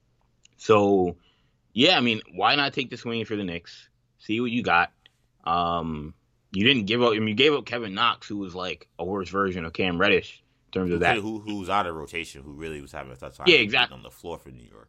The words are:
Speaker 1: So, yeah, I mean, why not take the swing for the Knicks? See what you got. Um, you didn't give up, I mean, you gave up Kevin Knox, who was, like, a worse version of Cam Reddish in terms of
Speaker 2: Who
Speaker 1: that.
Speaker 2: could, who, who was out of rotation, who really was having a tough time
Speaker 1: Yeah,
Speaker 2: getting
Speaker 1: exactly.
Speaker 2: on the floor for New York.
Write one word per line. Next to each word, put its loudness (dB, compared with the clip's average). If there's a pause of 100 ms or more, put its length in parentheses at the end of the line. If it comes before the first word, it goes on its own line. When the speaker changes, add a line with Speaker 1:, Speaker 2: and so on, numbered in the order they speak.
(560)
Speaker 1:
So, 4 (560)
yeah, 4
I 2
mean, 0 (140)
why 2
not 0
take -6
the -14
swing -6
for -6
the -2
Knicks? -10 (300)
See -2
what -2
you -2
got. 2 (520)
Um, -2 (380)
you 0
didn't 4
give 0
up, 4
I 0
mean, 0
you -2
gave 4
up -2
Kevin -6
Knox, -2
who -8
was, -10
like, -8 (100)
a -6
worse -6
version -2
of -10
Cam -2
Reddish 0 (260)
in -20
terms 0
of 0
Speaker 2:
Who 0
Speaker 1:
that. 4
Speaker 2:
could, -2
who, -6
who -8
was -10
out 0
of -6
rotation, -10
who -16
really -10
was -18
having -12
a -18
tough -16
time -8
Speaker 1:
Yeah, 6
Speaker 2:
getting 4
Speaker 1:
exactly. -2
Speaker 2:
on -20
the -18
floor -12
for -20
New -20
York. -20